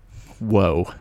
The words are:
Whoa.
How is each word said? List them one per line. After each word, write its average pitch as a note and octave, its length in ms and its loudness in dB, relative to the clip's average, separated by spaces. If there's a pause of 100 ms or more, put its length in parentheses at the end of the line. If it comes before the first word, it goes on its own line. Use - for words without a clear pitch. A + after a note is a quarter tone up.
(400)
Whoa. F#2 600 0